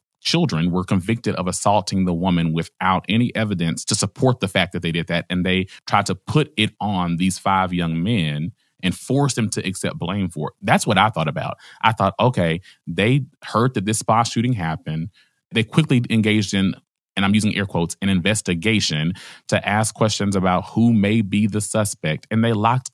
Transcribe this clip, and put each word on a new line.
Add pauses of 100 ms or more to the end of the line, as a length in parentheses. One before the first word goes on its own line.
(260)
children
were
convicted
of
assaulting
the
woman
without
any
evidence
to
support
the
fact
that
they
did
that.
And
they (180)
tried
to
put
it
on
these
five
young
men (280)
and
force
them
to
accept
blame
for
it.
That's
what
I
thought
about. (240)
I
thought,
okay, (260)
they (180)
heard
that
this
spa
shooting
happened. (420)
They
quickly
engaged
in, (440)
and
I'm
using
air
quotes,
an
investigation (340)
to
ask
questions
about
who
may
be
the
suspect.
And
they
locked